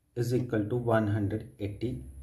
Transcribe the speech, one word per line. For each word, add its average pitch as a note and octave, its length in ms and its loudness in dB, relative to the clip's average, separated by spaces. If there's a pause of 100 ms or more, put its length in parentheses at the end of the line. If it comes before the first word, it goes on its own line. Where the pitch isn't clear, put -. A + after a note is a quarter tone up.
(160)
is A#2+ 180 0
equal A2 360 2
to B2 80 0
one A2+ 300 4
hundred G#2 520 0
eighty G#2 420 -4 (220)